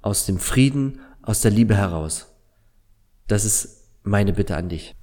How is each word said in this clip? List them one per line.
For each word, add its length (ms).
aus 240
dem 140
Frieden, 600
aus 180
der 100
Liebe 240
heraus. 580
Das 160
ist 460
meine 300
Bitte 240
an 140
dich. 340